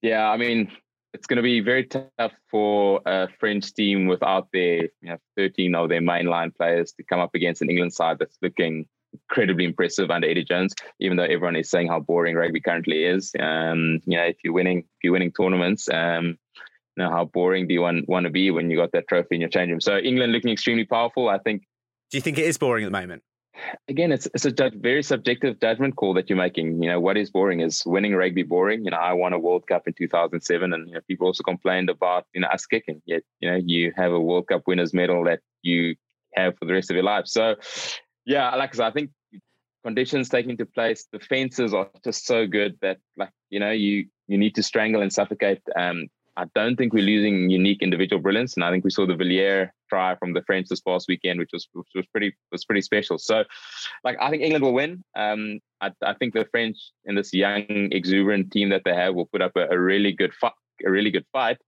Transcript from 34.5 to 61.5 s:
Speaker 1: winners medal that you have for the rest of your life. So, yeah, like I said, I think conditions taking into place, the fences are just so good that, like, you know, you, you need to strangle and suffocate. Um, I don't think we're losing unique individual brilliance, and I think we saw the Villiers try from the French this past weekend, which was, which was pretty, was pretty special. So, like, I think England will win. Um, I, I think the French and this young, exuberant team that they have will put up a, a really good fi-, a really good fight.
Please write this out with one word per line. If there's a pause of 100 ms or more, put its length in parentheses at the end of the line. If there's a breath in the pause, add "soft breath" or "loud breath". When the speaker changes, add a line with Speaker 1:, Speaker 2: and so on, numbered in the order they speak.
Speaker 1:
winners
medal
that (220)
you (380)
have
for
the
rest
of
your
life.
So, (680 loud breath)
yeah,
like
I
said,
I
think (720)
conditions
taking
into
place,
the
fences
are (160)
just
so
good
that, (180)
like, (200)
you
know,
you, (220)
you
need
to
strangle
and
suffocate. (140)
Um, (300)
I (100)
don't
think
we're
losing
unique
individual
brilliance,
and
I
think
we
saw
the
Villiers (200)
try
from
the
French
this
past
weekend,
which
was,
which
was
pretty, (180)
was
pretty
special.
So, (600 loud breath)
like,
I
think
England
will
win. (140)
Um, (220)
I, (140)
I
think
the
French (300)
and
this
young,
exuberant
team
that
they
have
will
put
up
a,
a
really
good
fi-, (340)
a
really
good
fight.